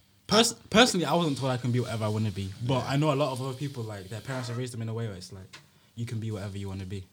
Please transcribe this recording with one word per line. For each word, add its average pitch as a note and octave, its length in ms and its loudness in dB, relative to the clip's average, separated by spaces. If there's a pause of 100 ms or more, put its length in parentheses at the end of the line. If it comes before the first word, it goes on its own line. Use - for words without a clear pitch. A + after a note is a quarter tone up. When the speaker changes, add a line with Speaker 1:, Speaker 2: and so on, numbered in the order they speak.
(280)
Speaker 1:
Pers-, A3 280 6 (140)
personally, G3 360 6
I C#3 100 2
wasn't D#3+ 220 2
told C3 140 0
I B2 60 2
can A#2+ 160 0
be A#2+ 80 2
whatever A2 240 -2
I - 20 2
wanna G#2+ 240 2
be, F#2+ 180 -4 (160)
but C3 100 2 (100)
Speaker 2:
Yeah. B2+ 60 -2
Speaker 1:
I C3+ 40 2
know D3+ 160 4
a C3 40 4
lot C3+ 180 0
of B2+ 80 -6
other C3 140 -4
people, B2+ 280 -6
like, G2+ 240 -8
their G#2+ 140 -8
parents B2+ 260 -6
have A#2 100 -4
raised B2 140 -4
them A2+ 100 -8
in A2+ 60 -4
a A2+ 60 -4
way A2+ 140 -4
where G2 100 -8
it's F2+ 160 -14
like, F#2+ 240 -16 (380)
you A#2+ 100 -6
can A#2 140 -6
be A2 120 -4
whatever G2+ 260 -6
you G2 120 -6
wanna F#2+ 160 -6
be. F#2+ 280 -8